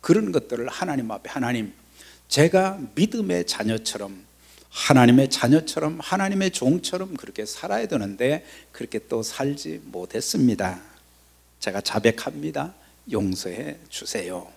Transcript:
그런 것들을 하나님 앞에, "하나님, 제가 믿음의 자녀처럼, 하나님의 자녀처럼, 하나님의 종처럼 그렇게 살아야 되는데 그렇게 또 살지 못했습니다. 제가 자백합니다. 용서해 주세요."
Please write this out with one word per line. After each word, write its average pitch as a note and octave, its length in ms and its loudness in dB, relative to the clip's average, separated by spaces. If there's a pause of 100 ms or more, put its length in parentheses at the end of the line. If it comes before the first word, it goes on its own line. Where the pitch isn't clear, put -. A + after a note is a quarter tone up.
그런 G3+ 320 4
것들을 B2 360 -2
하나님 C3 420 -4
앞에, G2+ 200 -10
"하나님, A#2+ 420 -2 (560)
제가 F#3+ 500 4 (160)
믿음의 F#3 520 0
자녀처럼, G#2 800 -4 (460)
하나님의 C3 600 8
자녀처럼, D#3 720 2
하나님의 F#3+ 500 -2
종처럼 F3+ 640 -2
그렇게 - 320 -10
살아야 F#3+ 400 -4
되는데 A2 580 -2 (280)
그렇게 - 260 -8 (100)
또 A2+ 140 -2
살지 C3+ 640 -6
못했습니다. G2 960 0 (800)
제가 F#2+ 200 -4
자백합니다. D3 920 -2 (360)
용서해 G2 680 -4 (100)
주세요." F2+ 680 -8